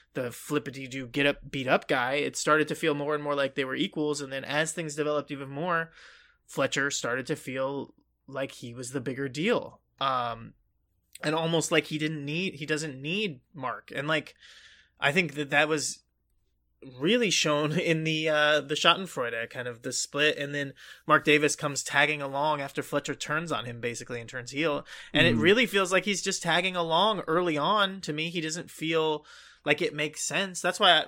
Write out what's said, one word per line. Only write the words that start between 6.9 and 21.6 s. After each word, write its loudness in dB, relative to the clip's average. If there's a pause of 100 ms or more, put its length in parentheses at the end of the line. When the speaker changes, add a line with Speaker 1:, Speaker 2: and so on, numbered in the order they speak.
Speaker 1:
started -4
to -2
feel -6 (320)
like -8
he -14
was -10
the -2
bigger -6
deal. -2 (200)
Um, -2 (680)
and 0
almost 2
like 4
he -6
didn't -4
need, -4
he -10
doesn't -4
need -4 (120)
Mark. -8
And, -4
like, -2 (640)
I 2
think 0
that -6
that 4
was -2 (1000)
really 4
shown 2
<laughs> 2
in 2
the, 0
uh, 4
the -4
Schadenfreude, 0
kind -8
of -12
the -4
split. 0
And -6
then -4 (340)
Mark 6
Davis 6
comes -4